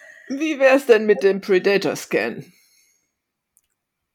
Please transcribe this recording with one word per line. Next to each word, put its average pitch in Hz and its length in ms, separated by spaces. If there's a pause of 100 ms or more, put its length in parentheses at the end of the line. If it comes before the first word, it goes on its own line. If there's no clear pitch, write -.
(280)
Wie 277 320
wär's 269 260
denn 220 180
mit 202 200
dem 190 160
Predator-Scan? 185 1040 (1700)